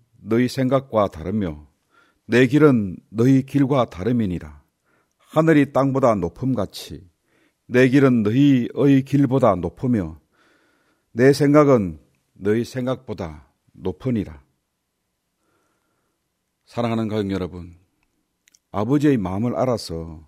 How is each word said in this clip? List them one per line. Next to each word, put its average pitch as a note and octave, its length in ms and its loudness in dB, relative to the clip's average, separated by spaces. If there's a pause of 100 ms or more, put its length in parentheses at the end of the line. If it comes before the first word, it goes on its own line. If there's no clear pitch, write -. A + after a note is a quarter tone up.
(220)
너희 A2+ 260 0
생각과 B2+ 600 -2
다르며 E2 600 -8 (600)
내 A#2+ 180 4
길은 B2+ 520 2 (120)
너희 B2+ 320 2
길과 C3+ 440 0
다름이니라. F#2 760 -6 (540)
하늘이 D3+ 560 0
땅보다 C3 400 2
높음같이 F#2+ 960 -6 (560)
내 B2+ 240 4
길은 B2+ 320 4
너희의 C3 840 2
길보다 B2+ 500 2
높으며 F2 640 -4 (920)
내 C3 220 4
생각은 C#3 680 2 (340)
너희 G#2 300 -2
생각보다 G#2+ 840 -10 (260)
높으니라." F#2 680 -8 (2250)
사랑하는 A2+ 400 -4
가족 G#2 240 -4
여러분, F2 440 -8 (960)
아버지의 C3+ 480 0
마음을 G2 380 -4
알아서 E2 720 -6